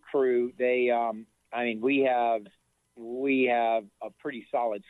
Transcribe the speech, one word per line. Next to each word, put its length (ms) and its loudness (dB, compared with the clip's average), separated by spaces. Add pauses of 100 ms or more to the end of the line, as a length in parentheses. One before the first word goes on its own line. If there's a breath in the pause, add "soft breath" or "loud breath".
crew. 480 2
They, 320 2
um, 360 -2 (260)
I 140 -4
mean, 160 -4
we 180 2 (100)
have, 320 2 (540)
we 560 0
have 320 2 (180)
a 80 -10
pretty 420 -12
solid 380 -2